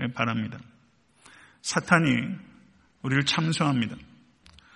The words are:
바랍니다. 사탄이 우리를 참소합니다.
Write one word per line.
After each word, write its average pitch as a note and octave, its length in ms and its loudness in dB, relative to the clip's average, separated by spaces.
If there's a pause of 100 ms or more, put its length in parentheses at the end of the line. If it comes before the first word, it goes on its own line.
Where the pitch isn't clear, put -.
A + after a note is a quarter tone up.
(140)
바랍니다. A2+ 440 -2 (1040)
사탄이 E3 460 2 (920)
우리를 C3+ 220 2
참소합니다. D3 720 0 (800)